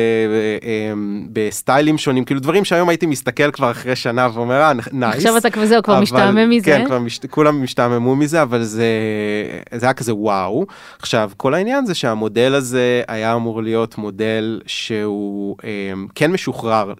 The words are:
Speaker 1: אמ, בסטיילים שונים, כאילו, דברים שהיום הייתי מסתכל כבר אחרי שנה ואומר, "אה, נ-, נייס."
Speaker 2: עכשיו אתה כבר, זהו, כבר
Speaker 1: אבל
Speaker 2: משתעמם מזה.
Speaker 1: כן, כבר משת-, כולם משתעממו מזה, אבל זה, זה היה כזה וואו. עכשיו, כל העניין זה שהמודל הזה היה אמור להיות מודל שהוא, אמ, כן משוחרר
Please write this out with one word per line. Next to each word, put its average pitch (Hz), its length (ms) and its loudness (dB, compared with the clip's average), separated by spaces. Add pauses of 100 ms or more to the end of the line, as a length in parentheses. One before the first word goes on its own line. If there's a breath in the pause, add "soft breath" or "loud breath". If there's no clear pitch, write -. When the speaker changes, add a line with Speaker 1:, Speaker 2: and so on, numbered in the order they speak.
(920)
Speaker 1:
אמ, 101 400 -6
בסטיילים 131 680 2
שונים, 127 260 0
כאילו, 139 160 -2
דברים 156 240 2
שהיום 175 240 2
הייתי 170 180 0
מסתכל 143 440 0
כבר 135 200 0
אחרי 123 260 -4
שנה 123 380 0
ואומר, 120 260 0
"אה, 151 120 4
נ-, 123 60 0 (140)
נייס." 123 240 0
Speaker 2:
עכשיו 226 200 2
אתה 233 140 2
כבר, 214 160 0
זהו, 226 160 4
כבר 208 120 2
Speaker 1:
אבל 190 80 6
Speaker 2:
משתעמם 208 480 4
מזה. 233 140 2
Speaker 1:
כן, 151 220 4
כבר 262 120 0
משת-, 120 320 -6
כולם 151 320 4
משתעממו 123 540 2
מזה, 151 260 2
אבל 120 200 0
זה, 113 220 -2 (880)
זה 117 120 -2
היה 131 60 4
כזה 117 220 -4
וואו. 104 520 0 (320 loud breath)
עכשיו, 107 380 -2
כל 131 180 0
העניין 247 320 0
זה 180 80 -2
שהמודל 113 600 0
הזה 123 540 0
היה 113 260 -2
אמור 113 280 -4
להיות 113 360 -2
מודל 110 680 -4
שהוא, 101 880 -6 (360)
אמ, 98 220 -8
כן 156 180 2
משוחרר 113 680 -2